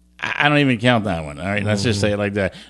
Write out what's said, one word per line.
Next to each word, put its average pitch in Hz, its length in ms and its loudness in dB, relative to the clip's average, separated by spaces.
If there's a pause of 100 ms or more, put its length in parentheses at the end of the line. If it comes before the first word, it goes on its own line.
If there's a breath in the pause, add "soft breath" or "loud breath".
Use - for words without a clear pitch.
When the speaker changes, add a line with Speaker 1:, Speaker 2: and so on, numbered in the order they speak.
(200)
Speaker 1:
I, - 180 -6
I 147 120 2
don't 147 80 4
even 135 200 4
count 117 260 2
that 85 200 -4
one. 73 160 -10
All 85 60 -8
right, 101 160 -2
let's 104 220 0
just 107 140 2
Speaker 2:
Mm-hmm. 104 100 2
Speaker 1:
say 104 40 0
it 104 60 -2
like 104 160 -2
that. 98 200 0 (160 loud breath)